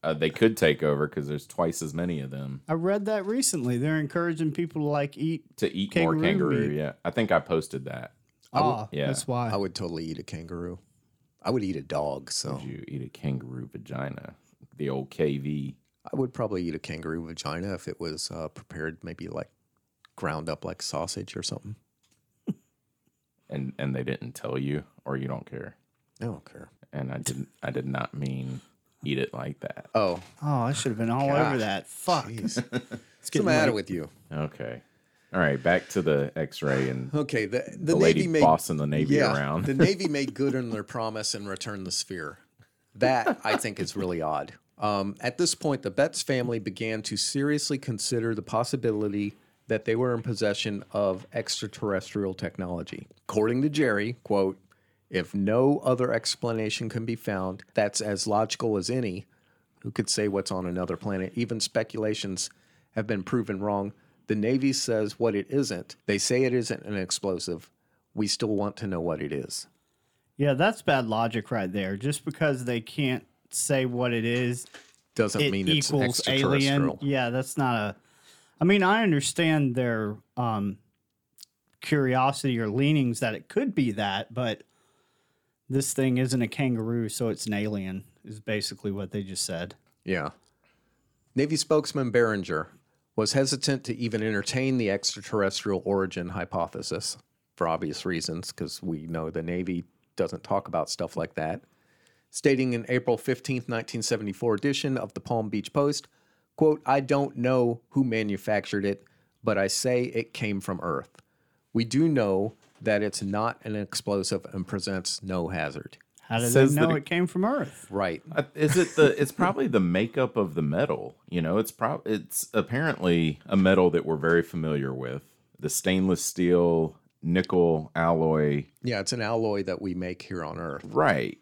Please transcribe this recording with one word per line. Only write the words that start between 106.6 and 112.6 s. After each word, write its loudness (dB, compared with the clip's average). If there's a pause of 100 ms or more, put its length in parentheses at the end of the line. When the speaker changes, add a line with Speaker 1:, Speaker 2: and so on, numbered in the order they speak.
Speaker 3:
"I 4
don't 0
know 2 (100)
who 2
manufactured 0
it, -2 (400)
but 2
I 4
say 2
it -4
came -2
from -6
Earth. -4 (520)
We 2
do 4
know 2 (260)